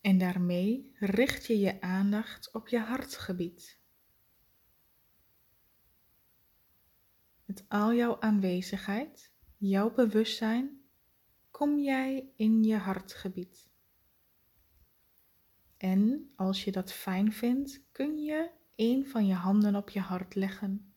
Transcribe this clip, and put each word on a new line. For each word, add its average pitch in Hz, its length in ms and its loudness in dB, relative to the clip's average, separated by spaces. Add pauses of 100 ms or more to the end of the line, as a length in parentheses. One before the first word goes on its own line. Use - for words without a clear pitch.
En 190 160 6
daarmee 180 800 0
richt 214 460 2
je 220 140 2
je 190 220 0
aandacht 196 720 -2
op 220 140 -10
je 233 120 -2
hartgebied. 214 1000 -8 (3750)
Met 196 220 -12
al 208 260 2
jouw 240 260 2
aanwezigheid, 202 1120 -2 (260)
jouw 202 360 2
bewustzijn, 226 880 0 (680)
kom 294 280 0
jij 269 560 -2
in 220 280 4
je 220 140 4
hartgebied. - 920 -8 (2000)
En 208 580 2
als 190 280 -2
je 196 80 -2
dat 185 200 -4
fijn 196 420 0
vindt, 262 480 -2 (100)
kun 302 320 -4
je 311 280 -4 (240)
een 254 320 0
van 214 180 0
je 190 80 2
handen 202 420 4
op 202 140 -6
je 196 100 -6
hart 185 360 -6
leggen. 196 600 -6